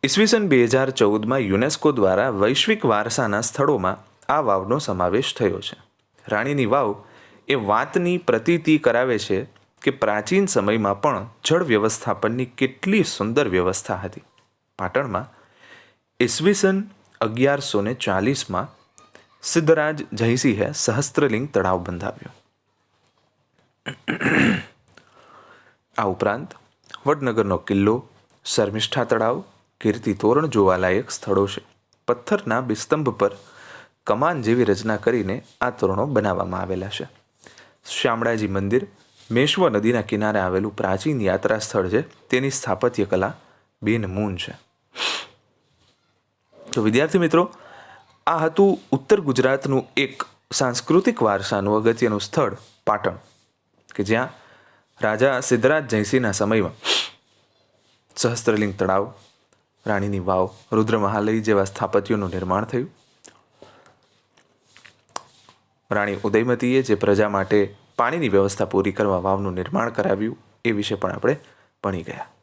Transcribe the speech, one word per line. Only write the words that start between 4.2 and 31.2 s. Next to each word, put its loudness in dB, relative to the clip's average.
આ 2
વાવનો 0
સમાવેશ -2
થયો -2
છે. -10
રાણીની 0
વાવ 0
એ 2
વાતની 0
પ્રતીતિ 2
કરાવે 2
છે -2
કે 0
પ્રાચીન 0
સમયમાં 0
પણ -2
જળ 2
વ્યવસ્થાપનની 0
કેટલી -2
સુંદર -2
વ્યવસ્થા -2
હતી. -12
પાટણમાં -4
ઈસવીસન 2
અગિયારસો 0
ને -2
ચાલીસમાં -2
સિદ્ધરાજ 2
જયસિંહે 0
સહસ્ત્રલિંગ 0
તળાવ 2
બંધાવ્યું. -10
આ -2
ઉપરાંત -2
વડનગરનો 2
કિલ્લો, 2
શર્મિષ્ઠા -2
તળાવ, 0
કીર્તિ 0
તોરણ 2
જોવાલાયક 2
સ્થળો 0